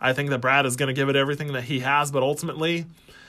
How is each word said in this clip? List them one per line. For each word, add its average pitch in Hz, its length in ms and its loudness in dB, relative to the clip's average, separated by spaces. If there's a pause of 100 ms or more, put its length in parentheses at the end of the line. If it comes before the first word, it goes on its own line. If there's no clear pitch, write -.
I 127 120 2
think 143 180 -4
that 127 100 0
Brad 135 240 4
is 123 120 -2
gonna 131 180 0
give 139 160 0
it 139 60 2
everything 143 360 -2
that 123 120 -4
he 131 160 -4
has, 143 300 2
but 139 120 0
ultimately, 160 640 -2 (420)